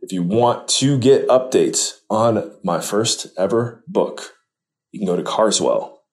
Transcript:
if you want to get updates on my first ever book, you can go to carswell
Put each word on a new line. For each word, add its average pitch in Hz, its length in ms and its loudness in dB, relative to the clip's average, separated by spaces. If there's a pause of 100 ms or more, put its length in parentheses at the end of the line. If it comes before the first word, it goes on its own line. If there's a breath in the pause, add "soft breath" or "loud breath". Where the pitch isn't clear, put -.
if - 120 -14
you 90 100 -4
want 117 460 0
to 139 300 0
get 127 300 4
updates 104 640 2 (160)
on 110 420 0 (140)
my 85 160 -2
first - 460 -4 (100)
ever 113 500 -2
book, - 460 -4 (600)
you 101 80 -12
can 101 60 -4
go 90 80 0
to 90 80 -2
carswell 90 800 0 (100)